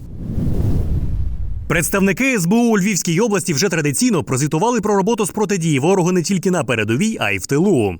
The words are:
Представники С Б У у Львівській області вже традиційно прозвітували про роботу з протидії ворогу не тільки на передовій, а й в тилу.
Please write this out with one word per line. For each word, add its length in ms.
Представники 680
С 120
Б 80
У 180
у 60
Львівській 420
області 340
вже 160
традиційно 540
прозвітували 580
про 140
роботу 300
з 60
протидії 480
ворогу 320
не 100
тільки 300
на 120
передовій, 560
а 120
й 60
в 80
тилу. 540